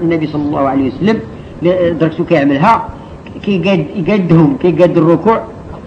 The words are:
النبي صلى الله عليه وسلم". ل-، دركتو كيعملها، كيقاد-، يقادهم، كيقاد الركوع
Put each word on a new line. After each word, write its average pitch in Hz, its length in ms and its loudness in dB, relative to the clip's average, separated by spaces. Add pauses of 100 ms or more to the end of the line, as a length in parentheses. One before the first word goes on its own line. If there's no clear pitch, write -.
النبي 165 260 0
صلى 151 140 -4
الله 147 260 -2
عليه 135 240 0
وسلم". 214 280 0 (420)
ل-، 170 360 2
دركتو 160 280 -2
كيعملها، 147 640 2 (540)
كيقاد-، 185 420 0 (100)
يقادهم، 165 640 2
كيقاد 170 360 2
الركوع 170 440 2 (460)